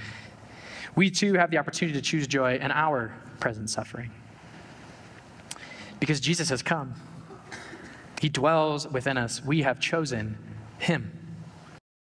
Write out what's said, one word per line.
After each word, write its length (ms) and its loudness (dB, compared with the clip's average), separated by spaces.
We 140 6
too 240 4
have 180 6
the 60 4
opportunity 420 0
to 20 0
choose 260 2
joy 300 4
in 140 -2
our 420 2
present 300 -2
suffering. 420 -6
Because 200 2
Jesus 300 2
has 120 0
come. 320 0
He 80 4
dwells 580 4
within 300 0
us. 260 0
We 200 4
have 160 2
chosen 580 0
him. 340 2